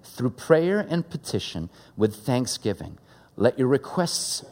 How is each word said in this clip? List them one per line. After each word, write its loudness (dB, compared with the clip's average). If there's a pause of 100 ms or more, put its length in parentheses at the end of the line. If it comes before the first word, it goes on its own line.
through -4
prayer 4
and -2
petition, -6 (260)
with 2
thanksgiving, -2 (400)
let 4
your 2
requests -2 (100)